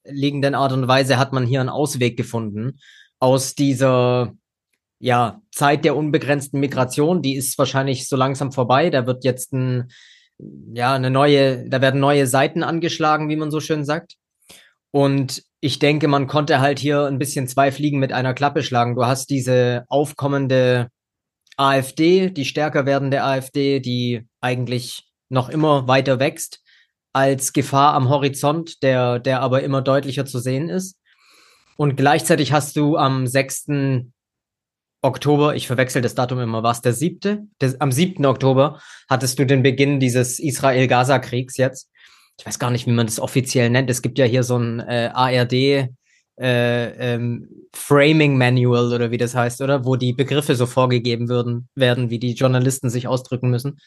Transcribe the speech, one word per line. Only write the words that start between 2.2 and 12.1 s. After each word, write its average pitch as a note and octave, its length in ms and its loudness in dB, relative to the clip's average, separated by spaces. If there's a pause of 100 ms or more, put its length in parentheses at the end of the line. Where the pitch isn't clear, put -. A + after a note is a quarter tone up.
aus C3 340 2
dieser, B2 800 0 (640)
ja, A#2+ 420 0 (100)
Zeit D3+ 360 2
der C#3+ 100 2
unbegrenzten C#3+ 640 -2
Migration. C#3+ 640 0
Die C3+ 140 -2
ist C3+ 200 -6
wahrscheinlich C3+ 500 -2
so C#3+ 100 -2
langsam C3 360 -2
vorbei. C3 380 2
Da B2+ 160 -2
wird B2+ 180 -4
jetzt B2+ 300 -2
ein, B2+ 340 -2 (880)
ja, B2 200 0
eine C3 160 0
neue, C3+ 580 2
da B2+ 120 -2
werden C3+ 200 2
neue C#3 260 2